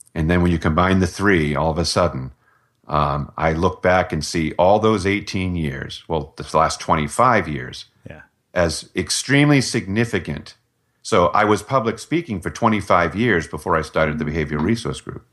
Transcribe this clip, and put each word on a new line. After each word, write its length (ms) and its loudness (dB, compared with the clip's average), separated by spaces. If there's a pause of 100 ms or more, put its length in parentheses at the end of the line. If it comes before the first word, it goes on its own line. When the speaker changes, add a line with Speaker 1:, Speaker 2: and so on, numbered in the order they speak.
(140)
Speaker 1:
And 140 0
then 140 4
when 100 4
you 60 2
combine 400 2
the 80 4
three, 500 2
all 140 0
of 80 -2
a 80 0
sudden, 460 0 (560)
um, 500 -2
I 160 0
look 260 -2
back 320 2
and 100 -2
see 360 -4
all 220 4
those 260 2
eighteen 500 -2
years, 520 -6
well, 280 -4
the 180 -12
last 240 2
twenty-five 680 0
years, 380 -10 (200)
Speaker 2:
Yeah. 140 -16 (320)
Speaker 1:
as 420 -2
extremely 680 2
significant. 920 -4 (460)
So 280 4
I 160 4
was 180 4
public 360 -2
speaking 400 -4
for 120 -8
twenty-five 680 0
years 320 0
before 280 -2
I 40 0
started 380 -2
the 80 -4
Behavioral 340 -2
Resource 400 -2
Group, 320 -14